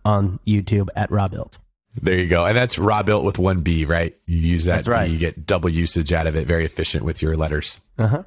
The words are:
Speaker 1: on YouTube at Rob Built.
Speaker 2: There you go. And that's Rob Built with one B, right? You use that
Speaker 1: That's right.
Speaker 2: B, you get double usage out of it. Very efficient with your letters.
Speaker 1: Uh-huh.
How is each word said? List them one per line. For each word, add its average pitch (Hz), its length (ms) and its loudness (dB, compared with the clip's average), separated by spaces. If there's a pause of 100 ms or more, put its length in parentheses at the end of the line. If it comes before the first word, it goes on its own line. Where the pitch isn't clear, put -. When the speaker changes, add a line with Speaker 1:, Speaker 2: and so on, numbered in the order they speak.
Speaker 1:
on 101 400 2
YouTube 101 520 0
at 101 160 -2
Rob 98 180 0
Built. - 280 -12 (420)
Speaker 2:
There 92 180 0
you 90 80 0
go. 85 200 4
And 107 100 2
that's 123 220 0
Rob 104 260 2
Built 104 180 2
with 98 160 -2
one 92 220 2
B, 80 240 2
right? 85 400 -2
You 85 140 0
use 82 260 2
that 87 120 2
Speaker 1:
That's - 120 -2
right. 113 200 0
Speaker 2:
B, 82 40 0
you 80 60 -2
get 80 260 -4
double 90 240 0
usage 82 420 0
out 80 160 0
of 78 100 -2
it. 76 100 -2
Very 82 180 0
efficient - 400 -4
with 82 160 -4
your 80 160 0
letters. 76 440 -4 (180)
Speaker 1:
Uh-huh. 117 280 0